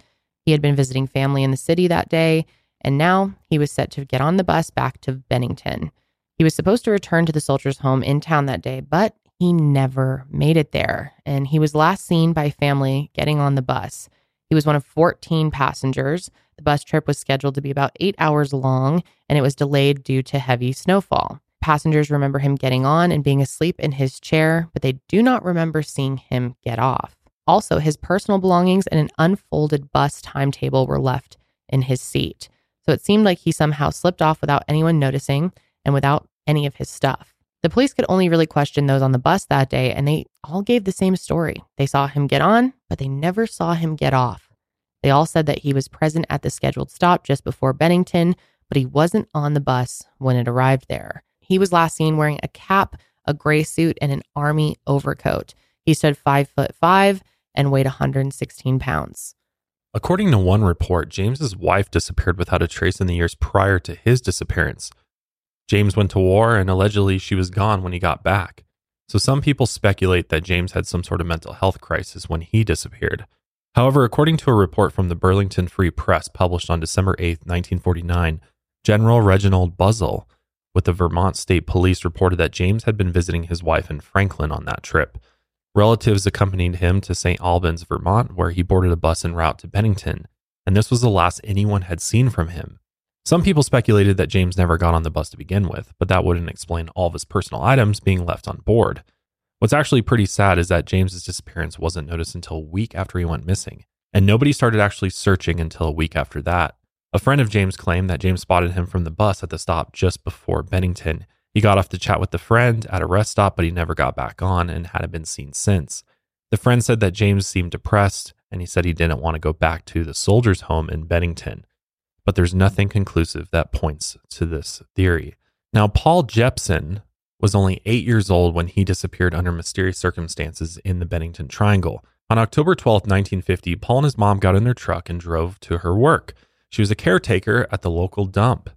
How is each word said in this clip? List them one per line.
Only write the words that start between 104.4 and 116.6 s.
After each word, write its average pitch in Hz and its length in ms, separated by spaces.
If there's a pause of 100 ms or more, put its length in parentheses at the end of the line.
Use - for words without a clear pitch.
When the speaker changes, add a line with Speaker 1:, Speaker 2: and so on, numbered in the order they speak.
Speaker 2:
started 113 280
actually 101 300
searching 85 480
until 82 280
a 76 40
week 80 240
after 73 260
that. 85 340 (380)
A 104 60
friend 139 200
of 113 100
James 95 280
claimed 92 320
that 87 120
James 92 200
spotted 87 300
him 87 160
from 90 160
the 80 80
bus 101 320
at - 80
the 85 80
stop - 340
just - 300
before 80 400
Bennington. 90 640 (260)
He 110 80
got 104 160
off 92 120
to 95 80
chat 90 240
with - 100
the - 60
friend 117 520
at 92 120
a 80 40
rest 101 260
stop, 101 260
but 85 80
he 82 60
never 87 220
got 67 220
back - 260
on 87 280
and 85 180
hadn't 87 240
been 82 140
seen 69 260
since. 90 520 (460)
The 107 80
friend 123 260